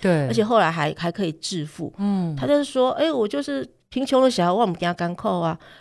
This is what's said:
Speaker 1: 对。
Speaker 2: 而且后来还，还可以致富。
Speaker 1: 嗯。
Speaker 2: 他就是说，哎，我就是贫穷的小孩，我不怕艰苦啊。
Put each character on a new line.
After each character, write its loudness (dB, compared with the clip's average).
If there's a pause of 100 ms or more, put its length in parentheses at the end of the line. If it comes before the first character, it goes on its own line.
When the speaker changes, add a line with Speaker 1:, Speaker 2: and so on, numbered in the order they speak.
Speaker 1:
对。 2
Speaker 2:
而 -2
且 2
后 4
来 4
还， -2
还 -4
可 -4
以 -2
致 -6
富。 -12
Speaker 1:
嗯。 -2
Speaker 2:
他 -4
就 4
是 2
说， 0
哎， 0
我 0
就 -4
是 -6 (220)
贫 -4
穷 4
的 6
小 2
孩， 2
我 2
不 -2
怕 -2
艰 -4
苦 -6
啊。 -2 (220)